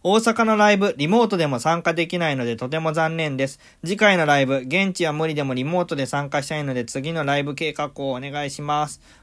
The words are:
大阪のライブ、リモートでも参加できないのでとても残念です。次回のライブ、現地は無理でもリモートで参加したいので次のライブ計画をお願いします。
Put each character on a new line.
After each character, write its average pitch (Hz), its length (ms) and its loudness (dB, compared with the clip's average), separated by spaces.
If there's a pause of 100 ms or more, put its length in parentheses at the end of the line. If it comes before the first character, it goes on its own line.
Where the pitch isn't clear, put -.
大 202 100 4
阪 226 260 2
の 220 120 4
ラ 208 180 6
イ 202 40 4
ブ、 196 200 2
リ 147 100 0
モ 233 160 4
ー 220 40 2
ト 208 80 -2
で 160 120 2
も 127 120 0
参 165 220 0
加 165 140 0
で 165 120 0
き 175 120 -4
な 160 100 0
い 139 60 0
の 127 100 -2
で 117 120 -2
と 127 120 -6
て 156 80 -4
も 160 160 -2
残 160 240 0
念 151 200 -2
で 135 100 0
す。 - 120 -12 (240)
次 190 140 -2
回 202 200 6
の 156 100 2
ラ 143 140 6
イ 131 40 4
ブ、 135 120 0
現 175 360 0
地 175 140 -2
は 151 60 -2
無 160 140 0
理 160 60 -2
で 147 80 -2
も 135 140 -2
リ 127 80 -2
モ 175 180 0
ー 175 40 0
ト 165 100 -6
で 135 100 -2
参 143 240 -4
加 143 140 -2
し - 40 -10
た 156 120 -4
い 147 40 -4
の 135 120 -4
で 123 100 -2
次 139 260 -8
の 160 140 -4
ラ 143 140 0
イ 143 40 -2
ブ 143 120 -6
計 151 180 -4
画 147 220 -6
を 139 160 -4
お 123 80 -4
願 147 260 -8
い 139 60 -8
し 151 100 -12
ま 147 260 -2
す。 - 140 -16 (220)